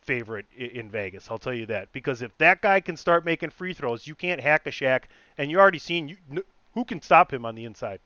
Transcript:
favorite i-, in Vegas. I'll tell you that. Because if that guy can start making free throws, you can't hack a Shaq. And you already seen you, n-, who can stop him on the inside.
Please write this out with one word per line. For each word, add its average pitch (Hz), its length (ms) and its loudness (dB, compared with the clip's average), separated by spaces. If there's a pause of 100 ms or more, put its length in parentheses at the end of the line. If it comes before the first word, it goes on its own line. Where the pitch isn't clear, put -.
favorite 113 440 -6 (120)
i-, 127 60 -12
in 117 260 -12
Vegas. 98 420 -10
I'll 113 80 -8
tell 127 140 -8
you 117 140 -8
that. 101 260 -6
Because 127 280 -6
if 120 160 -14
that 180 240 4
guy 196 200 4
can 170 160 -8
start 170 280 2
making 165 260 -4
free 180 220 -10
throws, 117 320 -6
you 151 100 -14
can't 175 260 -6
hack 151 260 2
a 143 40 -8
Shaq. 131 320 0 (340)
And 143 120 -4
you 170 100 2
already 190 200 8
seen 170 300 -6
you, 196 80 -16 (140)
n-, 170 120 -6 (300)
who 240 120 -2
can 170 160 -10
stop 175 320 6
him 120 120 -6
on 113 100 -6
the 113 100 -12
inside. 107 400 -10